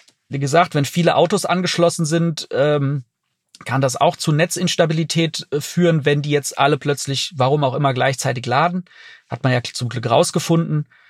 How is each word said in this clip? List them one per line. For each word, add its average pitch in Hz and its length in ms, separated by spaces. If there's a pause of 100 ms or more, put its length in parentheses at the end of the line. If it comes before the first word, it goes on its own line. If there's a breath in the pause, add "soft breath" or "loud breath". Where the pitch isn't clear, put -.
(300 soft breath)
Wie 139 100
gesagt, 156 340
wenn 143 100
viele 170 320
Autos 175 300
angeschlossen 170 600
sind, 165 460
ähm, 143 520 (600)
kann 127 160
das 135 160
auch 170 220
zu - 140
Netzinstabilität, 165 1200
äh, 147 100
führen, 165 440
wenn 147 180
die 147 80
jetzt 143 260
alle 143 200
plötzlich, 139 580
warum 139 280
auch 131 120
immer, 139 180
gleichzeitig 127 540
laden. 170 380 (440 loud breath)
Hat 123 140
man 127 100
ja 120 80
zum - 280
Glück 117 200
rausgefunden. 156 800 (220 soft breath)